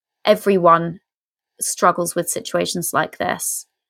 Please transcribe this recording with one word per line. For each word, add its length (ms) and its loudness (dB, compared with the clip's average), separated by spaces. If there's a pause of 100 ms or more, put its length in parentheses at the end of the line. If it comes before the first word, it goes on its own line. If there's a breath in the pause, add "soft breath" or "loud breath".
(240)
Everyone 760 4 (600)
struggles 540 0
with 140 -4
situations 640 -4
like 260 -2
this, 480 -6 (240)